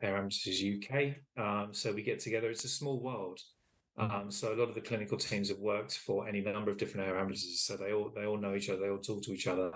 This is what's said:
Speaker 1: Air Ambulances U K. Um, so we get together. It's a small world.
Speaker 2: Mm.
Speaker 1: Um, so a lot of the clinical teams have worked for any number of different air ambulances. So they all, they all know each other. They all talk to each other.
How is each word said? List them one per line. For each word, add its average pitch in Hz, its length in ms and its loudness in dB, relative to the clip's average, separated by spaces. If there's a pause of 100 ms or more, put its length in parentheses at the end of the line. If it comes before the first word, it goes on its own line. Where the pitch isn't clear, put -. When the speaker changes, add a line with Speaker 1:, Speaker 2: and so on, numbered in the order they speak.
Speaker 1:
Air 98 140 2
Ambulances 98 440 0
U 101 180 2
K. 139 360 0 (220)
Um, 104 360 0
so 113 200 2
we 107 100 -4
get 113 160 0
together. 113 320 0
It's 117 120 0
a 131 60 -2
small 135 320 0
world. 101 380 -4 (580)
Speaker 2:
Mm. 107 140 0
Speaker 1:
Um, 101 180 -2
so 110 240 4
a 113 40 -2
lot 117 100 4
of - 80 -4
the 110 60 -6
clinical 104 360 -2
teams 101 300 2
have 98 120 0
worked 104 400 0
for 101 280 0
any 104 140 0
number 104 280 0
of 98 80 0
different 98 300 -2
air 95 100 0
ambulances. 98 460 2
So 101 140 2
they 101 160 -2
all, 107 200 0
they 104 120 -4
all 107 120 0
know 101 160 0
each 101 160 0
other. 95 120 -2
They 98 80 0
all 98 100 -2
talk 101 240 -2
to - 80 -4
each 95 160 -4
other. 90 280 2